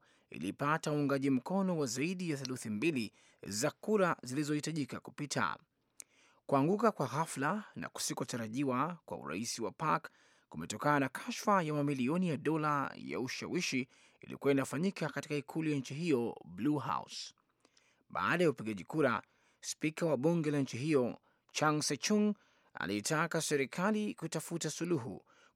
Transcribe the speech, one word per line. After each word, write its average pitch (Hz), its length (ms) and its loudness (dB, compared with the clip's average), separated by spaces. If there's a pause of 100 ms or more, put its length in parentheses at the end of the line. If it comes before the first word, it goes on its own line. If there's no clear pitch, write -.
(300)
ilipata 143 600 -2
uungaji 139 380 2
mkono 180 480 2
wa 151 100 0
zaidi 165 420 -2
ya 143 80 -2
theluthi 127 320 -6
mbili 113 440 0 (340)
za 110 240 0
kura 196 520 2
zilizohitajika 147 760 -2
kupita. 120 580 -2 (880)
Kuanguka 190 460 4
kwa 147 160 -2
ghafla 151 560 -2 (120)
na 73 140 -8
kusikotarajiwa 131 1160 -2
kwa - 120 -8
urais 78 420 -6
wa 104 120 -2
Park 160 400 0 (380)
kumetokana 147 500 0
na 135 100 2
kashfa - 540 0
ya 151 100 -2
mamilioni 147 560 2
ya 143 80 0
dola 147 580 0
ya 67 240 -6
ushawishi 127 680 -2 (340)
iliyokuwa - 320 0
inafanyika 143 560 0
katika 143 260 -6
ikulu 156 340 -2
ya 147 80 2
nchi 127 160 -4
hiyo, 135 420 2 (100)
Blue 110 340 0
House. - 540 -4 (760)
Baada 139 340 2
ya 170 60 8
upigaji 110 340 -2
kura, 127 380 2 (400)
spika - 440 -2
wa 151 120 4
bunge 156 340 2
la 147 80 2
nchi 131 180 -2
hiyo, 131 420 2 (320)
Chang 151 300 4
Se-chung, 208 520 2 (400)
aliitaka 151 680 0
serikali 190 720 0
kutafuta 160 560 -4
suluhu 135 560 -2 (300)